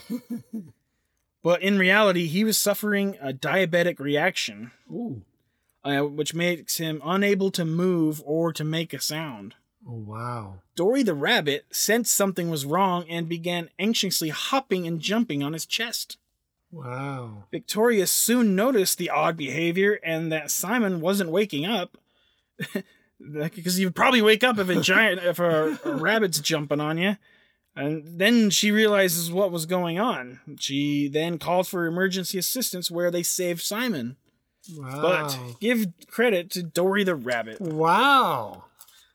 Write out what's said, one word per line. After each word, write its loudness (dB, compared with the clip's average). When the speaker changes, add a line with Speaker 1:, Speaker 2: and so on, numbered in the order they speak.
Speaker 1:
<laughs> -10
Speaker 2:
But 2
in 2
reality, 4
he 0
was 2
suffering 0
a -6
diabetic 0
reaction, -2
Speaker 1:
Ooh. -8
Speaker 2:
uh, 0
which -2
makes -2
him -4
unable 2
to -2
move 2
or 0
to -6
make -2
a -8
sound. -6
Speaker 1:
Oh, -12
wow. -10
Speaker 2:
Dory 2
the 2
Rabbit 0
sensed 0
something 0
was -4
wrong 2
and -6
began -4
anxiously 0
hopping -2
and -2
jumping 0
on -4
his -8
chest. -6
Speaker 1:
Wow. -10
Speaker 2:
Victoria 2
soon 2
noticed 2
the -4
odd 2
behavior 0
and -2
that -4
Simon 0
wasn't 0
waking 0
up. -4
<laughs> -6
Because -4
you'd 0
probably 6
wake 6
up 4
if 0
a 2
giant, 4
if 0
a, 2
a -2
Speaker 1:
<laughs> -2
Speaker 2:
rabbit's 2
jumping -2
on -2
you. 0
And -4
then 6
she 2
realizes 4
what 2
was -4
going -2
on. -4
She 0
then -2
called 0
for -2
emergency -2
assistance -4
where 0
they 0
saved -2
Simon. -4
Speaker 1:
Wow. -10
Speaker 2:
But 0
give 2
credit 0
to -6
Dory 2
the 0
Rabbit. -4
Speaker 1:
Wow. 2